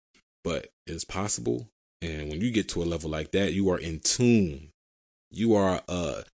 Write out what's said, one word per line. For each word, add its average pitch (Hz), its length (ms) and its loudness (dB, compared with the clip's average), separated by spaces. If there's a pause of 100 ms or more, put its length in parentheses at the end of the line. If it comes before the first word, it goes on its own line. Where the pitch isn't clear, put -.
(440)
But 82 260 -4 (180)
it's 82 180 -8
possible. 104 640 -4 (340)
And 76 280 -6
when 78 120 -4
you 123 80 0
get 110 200 0
to 90 120 -4
a 85 40 0
level 82 260 -4
like 78 220 -6
that, 95 200 2
you 95 160 2
are 90 80 2
in 80 220 -6
tune. 95 720 4 (600)
You 110 240 2
are, 95 340 4
uh, 82 360 -2 (160)